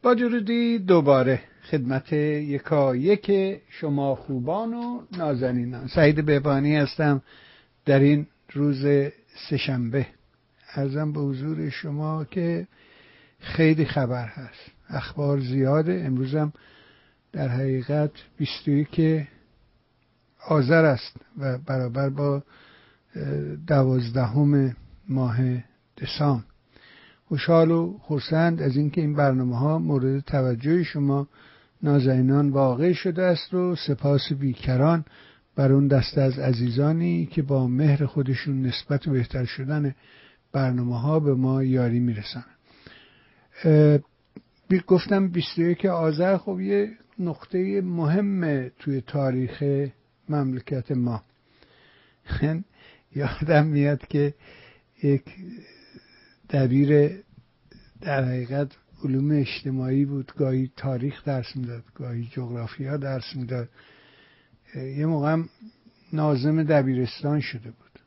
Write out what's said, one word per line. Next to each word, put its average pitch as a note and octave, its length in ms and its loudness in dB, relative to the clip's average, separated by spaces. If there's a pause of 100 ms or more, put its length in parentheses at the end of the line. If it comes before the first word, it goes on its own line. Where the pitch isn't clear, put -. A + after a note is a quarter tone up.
با B3 60 6
درودی A#3 640 0
دوباره C#3 600 4 (300)
خدمت C3 420 -2
یکایک D3+ 1600 0
شما C#3 460 -2
خوبان D#3+ 600 -4
و A#3+ 260 -8 (180)
نازنینان. B2 680 -4
سعید D3+ 380 4
بهبانی C#3+ 520 2
هستم C#3+ 460 0 (640)
در C#3 140 4
این D3 280 4 (260)
روز C#3+ 580 2 (400)
سه‌شنبه. B2+ 560 -2 (680)
عرضم C#3+ 380 -4
به D3+ 80 -6
حضور D3 500 -4
شما D3+ 540 -6
که E3+ 420 -4 (720)
خیلی D#3+ 460 2
خبر A#2+ 420 -2
هست، - 440 -16 (180)
اخبار C#3+ 520 -2
زیاده. C#3+ 680 0
امروزم C3+ 460 -2 (800)
در C#3 160 -4
حقیقت C3+ 600 -2 (280)
بیست - 300 -4
و - 20 0
یک D3+ 560 2 (1200)
آذر D#3 380 4
است C3 320 0 (220)
و C3 200 -4
برابر C3 500 -2
با، C#3+ 340 -2 (720)
اه، D3 420 -6 (100)
دوازدهم C3 1080 2 (320)
ماه B2+ 300 -2 (640)
دسامبر. C#3 420 -2 (840)
خوشحال E3 420 4
و E3 320 0
خرسند D#3+ 600 0
از C3+ 140 0
اینکه D3 240 0
این D3 140 0
برنامه‌ها C3+ 640 2
مورد C#3 420 0
توجه C#3 640 0
شما C#3+ 440 0 (540)
نازنینان C#3 680 4
واقع C3+ 420 2
شده F3+ 300 -2
است F3+ 320 0
و F3+ 220 0
سپاس C#3+ 560 0
بیکران C#3 720 0 (520)
بر C3+ 160 4
اون C#3 160 4
دسته C3+ 320 2
از C3+ 180 0
عزیزانی C#3+ 880 0
که - 160 -4
با C3+ 240 0
مهر C#3 400 2
خودشون C3+ 560 -2
نسبت C3 420 -4
به D#3 60 -4
بهتر B2+ 340 -2
شدن C#3 500 -4 (580)
برنامه‌ها B2+ 680 0
به C#3+ 140 2
ما C3 280 2
یاری B2 360 2
می‌رسانند. A#2+ 580 -4 (1080)
اه، D3+ 340 6 (680)
بی-، F#3+ 180 2
گفتم F#3+ 420 2
بیست F3 300 -4
و E3 40 2
یک E3+ 220 0
آذر، F3 520 2
خب F#3 240 -6
یه G3+ 300 0 (280)
نقطهٔ F#3 640 -4
مهمه E3+ 960 0
توی C3+ 220 -4
تاریخ C3 640 -4 (640)
مملکت C3+ 640 -4
ما. A#2+ 300 -2 (1200)
من D#3+ 220 -2 (500)
یادم D3+ 520 2
میاد C#3+ 400 0
که C#3+ 280 0 (680)
یک C#3 200 2 (1300)
دبیر C#3+ 600 4 (880)
در C3+ 240 -2
حقیقت B2+ 460 -4 (340)
علوم C3+ 260 0
اجتماعی C3+ 720 -2
بود، C#3 340 -6
گاهی C3 380 0
تاریخ C3+ 480 -6
درس C3+ 320 -6
می‌داد، A#2+ 280 -10 (100)
گاهی A#2+ 380 -10
جغرافیا B2 640 -8
درس C3+ 400 -8
می‌داد. B2 320 -6 (1080)
یه C3+ 320 -6
موقع D3+ 260 0
هم D#3+ 160 -2 (640)
ناظم D3+ 500 0
دبیرستان C#3+ 800 0
شده A#2 300 -10
بود. - 360 -20